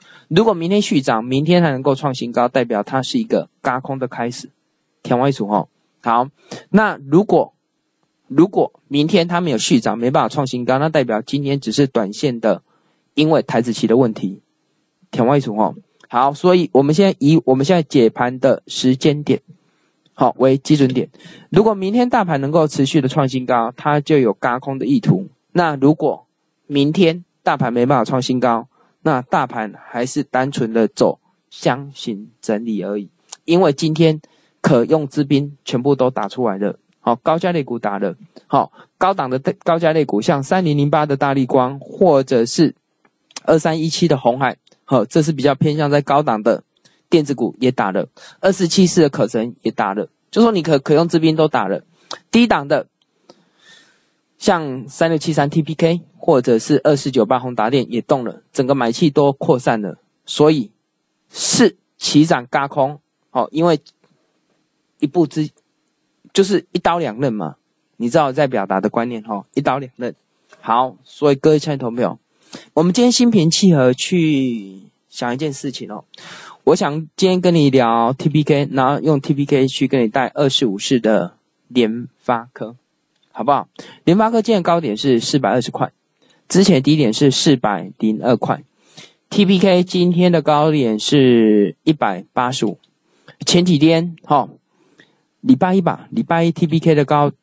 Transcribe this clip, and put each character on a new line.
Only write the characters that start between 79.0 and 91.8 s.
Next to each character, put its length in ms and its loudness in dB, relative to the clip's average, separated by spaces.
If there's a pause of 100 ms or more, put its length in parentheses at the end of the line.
用 200 0
T 140 -4
P 100 -2
K 240 0
去 200 -2
跟 140 0
你 60 0
带 200 -2
二 200 -2
四 180 0
五 120 -4
四 220 -2
的 340 0 (340)
联 380 -2 (120)
发 340 -6
科， 240 -14 (560)
好 100 -10
不 80 0
好？ 180 -2 (360)
联 140 4
发 120 2
科 120 0
今 100 -2
天 100 2
的 40 -12
高 120 2
点 160 -4
是 240 2
四 200 -2
百 100 0
二 140 0
十 80 -10
块， 200 -6 (580)
之 140 4
前 200 4
低 140 2
点 180 0
是 160 2
四 260 2
百 420 -4
零 240 -2
二 140 2
块。 260 -4 (680)
T 160 2
P 120 4
K 240 4
今 300 0
天 180 2
的 120 2
高 280 2
点 280 0
是 760 4 (100)